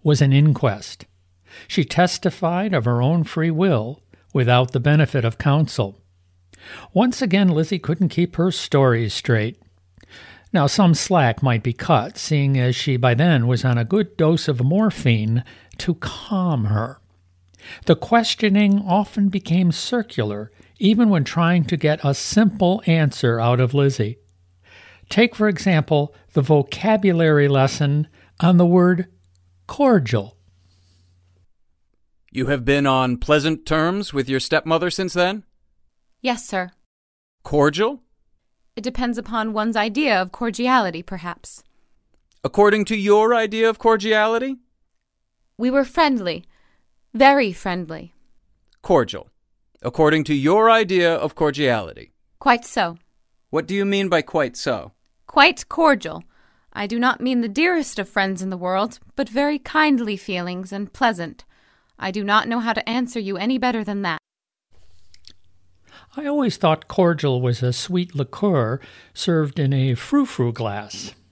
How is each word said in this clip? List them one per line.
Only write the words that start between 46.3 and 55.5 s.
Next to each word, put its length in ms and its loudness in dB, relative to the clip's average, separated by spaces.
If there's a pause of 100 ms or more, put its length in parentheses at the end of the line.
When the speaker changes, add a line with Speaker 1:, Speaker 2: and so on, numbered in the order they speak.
Speaker 3:
Very 400 4
friendly. 600 -10 (680)
Speaker 2:
Cordial. 480 0 (520)
According 420 2
to 100 -2
your 340 2
idea 460 2
of 220 -6
cordiality. 760 -4 (300)
Speaker 3:
Quite 240 0
so. 340 -4 (520)
Speaker 2:
What 180 -4
do 80 -4
you 80 0
mean 240 0
by 140 0
quite 340 -4
so? 340 -6 (380)
Speaker 3:
Quite 400 2